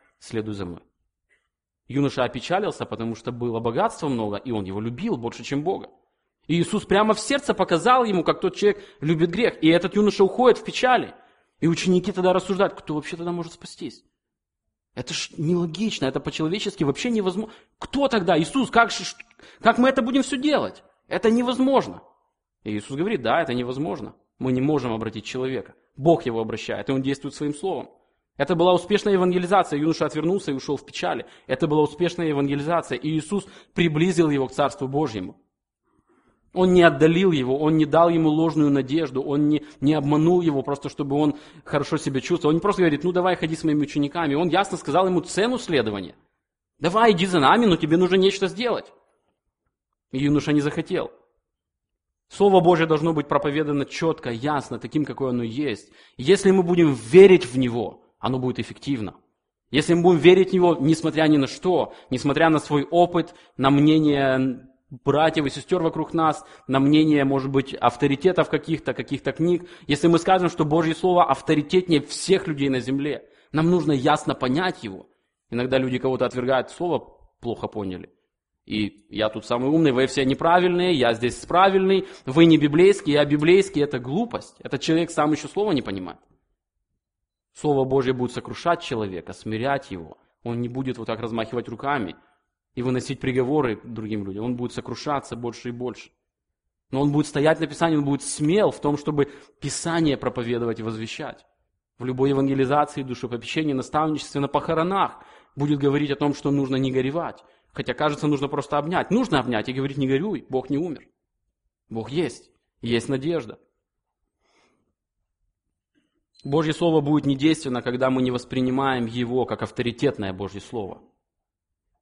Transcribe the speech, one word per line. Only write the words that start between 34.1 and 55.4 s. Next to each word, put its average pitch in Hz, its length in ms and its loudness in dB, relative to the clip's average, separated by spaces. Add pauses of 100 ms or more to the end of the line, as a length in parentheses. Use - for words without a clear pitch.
его 135 160 0
к 127 60 -12
Царству 139 360 -2
Божьему. 127 480 -4 (1160)
Он 185 180 4
не 180 100 8
отдалил 165 480 6
его, 135 280 0
он 156 180 2
не 156 80 4
дал 156 240 4
ему 160 220 2
ложную 156 400 2
надежду, 135 520 0
он 147 260 0
не, 147 180 0 (160)
не 143 100 4
обманул 156 480 2
его, 151 220 0
просто 143 260 -6
чтобы 139 260 -6
он 147 220 2 (260)
хорошо 147 360 -2
себя 135 220 -2
чувствовал. 165 300 0
Он 160 60 2
не 165 60 -2
просто 196 180 -2
говорит: 151 240 2
«Ну, 180 80 0
давай, 180 240 0
ходи 160 180 -4
с 160 100 -10
моими 151 180 0
учениками». 143 520 -2
Он 165 140 0
ясно 185 300 0
сказал 170 280 0
ему 180 140 0
цену - 380 -2
следования. 107 580 -4 (640)
«Давай, 214 340 4
иди 180 140 0
за 180 120 0
нами, 180 280 6
но 175 100 4
тебе 160 220 2
нужно 180 180 4
нечто 190 300 2
сделать». 180 460 -6 (1200)
И 131 80 -6
юноша 143 340 0
не 147 100 2
захотел. 156 500 -4 (1160)
Слово 196 320 4
Божье 165 260 4
должно 160 260 0
быть 147 160 -4
проповедано 147 560 -2
четко, 156 460 -4
ясно, 127 480 -4
таким, 147 260 -4
какое 131 260 -4
оно 120 140 -2